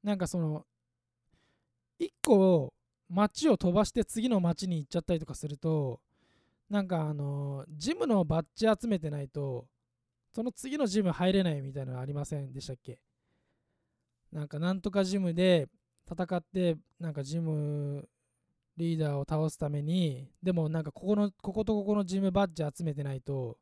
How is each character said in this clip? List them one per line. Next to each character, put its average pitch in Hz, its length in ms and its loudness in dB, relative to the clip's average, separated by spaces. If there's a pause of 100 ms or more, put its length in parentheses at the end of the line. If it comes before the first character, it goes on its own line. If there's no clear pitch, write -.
な 208 120 0
ん 190 40 -4
か 180 80 0
そ 175 140 -2
の、 151 260 -2 (1300)
一 - 140 -4 (120)
個 185 500 6 (340)
街 208 400 2
を 220 80 6
飛 180 160 2
ば 202 120 4
し - 80 -6
て 226 120 0
次 226 240 -2
の 220 120 2
街 170 280 0
に 170 100 -2
行 143 80 -6
っ - 20 -20
ち - 80 -4
ゃ - 40 2
っ - 20 -12
た - 120 -2
り 160 60 -2
と 156 60 -10
か 143 80 -10
す - 120 -10
る 147 120 -8
と、 147 420 -2 (680)
な 202 140 0
ん 185 60 -4
か 170 140 0
あ 151 120 -2
の、 143 540 -4
ジ 156 260 -4
ム 339 120 -4
の 208 180 4
バ 160 180 2
ッ - 120 -6
ジ 220 120 0
集 220 200 2
め 208 120 0
て 156 120 -4
な 147 100 -4
い 139 80 -8
と、 135 380 -6 (680)
そ 226 100 -4
の 247 100 -2
次 - 260 -6
の 277 80 2
ジ 202 160 0
ム 185 80 2
入 180 220 0
れ 196 100 4
な 175 80 2
い 143 120 -4
み 135 100 -8
た 135 100 -8
い 131 40 -8
な 127 80 -8
の 127 60 -6
あ 131 40 -6
り 143 100 -6
ま 143 100 -4
せ 143 160 -6
ん 135 120 -10
で 135 80 -10
し - 60 -12
た 135 80 -8
っ - 80 -16
け？ - 180 -16 (1300)
な 151 120 -8
ん 147 40 -14
か、 147 100 -10
な 175 140 0
ん 190 80 -2
と 202 100 -2
か 196 140 2
ジ 190 140 0
ム 175 160 0
で 175 340 6 (400)
戦 175 280 -2
っ 170 60 -2
て、 180 340 0 (240)
な 170 100 -4
ん - 20 -8
か 143 100 -6
ジ 147 180 -4
ム 147 680 -2 (680)
リ 170 200 0
ー 160 40 0
ダ 147 140 2
ー - 20 0
を 139 120 -2
倒 156 220 0
す - 80 -14
た 151 100 -2
め 147 140 -2
に、 151 480 0 (120)
で 180 100 0
も 160 160 2
な 160 120 0
ん 156 40 -4
か 151 80 -8
こ - 140 -10
こ 208 100 4
の、 208 160 2 (100)
こ 196 100 -4
こ 214 120 0
と 220 100 2
こ 208 100 0
こ 208 120 2
の 208 80 2
ジ 185 160 0
ム 190 100 4
バ 196 160 4
ッ 170 60 -6
ジ 156 120 -2 (120)
集 170 80 -6
め 156 100 -2
て 143 80 -6
な 139 120 -4
い 131 60 -6
と 127 420 -6